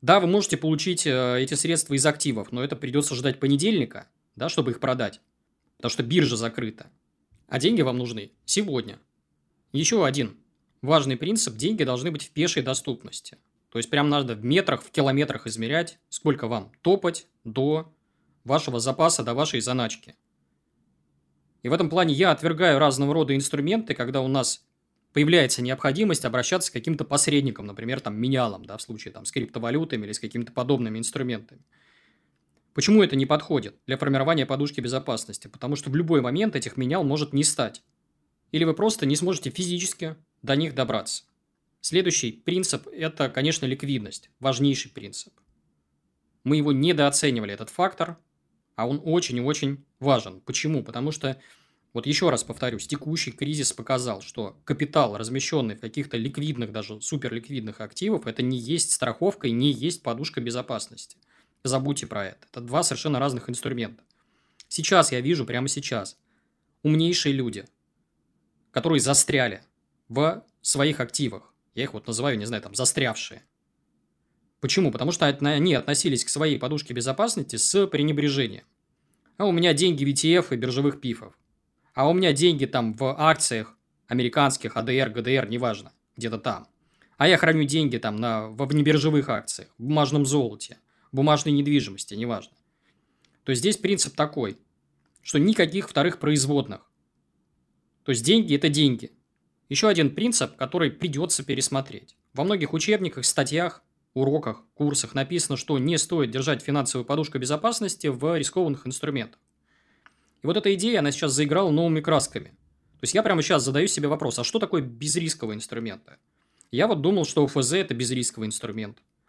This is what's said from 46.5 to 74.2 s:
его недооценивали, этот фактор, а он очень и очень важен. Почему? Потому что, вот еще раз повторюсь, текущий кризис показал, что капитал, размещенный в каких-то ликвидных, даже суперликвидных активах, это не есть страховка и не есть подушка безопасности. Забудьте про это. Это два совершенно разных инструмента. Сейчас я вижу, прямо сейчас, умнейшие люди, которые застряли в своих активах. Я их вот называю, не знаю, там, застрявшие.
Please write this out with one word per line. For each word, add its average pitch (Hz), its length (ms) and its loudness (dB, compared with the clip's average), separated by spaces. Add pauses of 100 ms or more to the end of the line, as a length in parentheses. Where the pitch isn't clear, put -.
его 147 140 2
недооценивали, 139 840 2
этот 107 180 -12
фактор, 175 460 -2 (580)
а 113 120 -2
он 143 160 -2
очень 160 340 0
и 120 40 -2
очень 139 420 -2 (160)
важен. 117 420 0
Почему? 151 420 -2
Потому 123 280 -6
что, 135 300 -6 (520)
вот 117 120 -6
еще 156 240 2
раз 127 140 0
повторюсь, 120 440 -6
текущий 151 440 -4
кризис 143 420 -4
показал, 120 480 -4
что - 340 -10 (100)
капитал, 143 520 0
размещенный 120 580 -2
в - 40 -20
каких-то 120 380 -8
ликвидных, 127 540 -4
даже 107 300 -10
суперликвидных 117 800 -8
активах, 185 460 -4
это 113 160 -4
не 127 160 0
есть 147 320 -2
страховка 151 560 -2
и 120 40 0
не 127 200 4
есть 139 320 -4
подушка 127 380 -6
безопасности. 117 760 -8 (460)
Забудьте 135 420 -2
про 107 200 -6
это. - 260 -16
Это 123 100 -12
два 120 220 -2
совершенно 139 360 -2
разных 131 300 -2
инструмента. 120 540 -6 (640)
Сейчас 170 440 4
я 127 100 0
вижу, 139 240 0
прямо 123 220 -2
сейчас, 131 500 -6 (640)
умнейшие 156 500 2
люди, 117 320 -4 (1040)
которые 156 280 2
застряли 127 640 2 (460)
в 156 360 0 (180)
своих 147 380 0
активах. 117 540 -6 (200)
Я 117 100 -4
их 135 100 -8
вот 107 140 -12
называю, 120 300 -2
не 104 80 -4
знаю, 113 180 -6
там, - 120 -12
застрявшие. - 680 -2 (1160)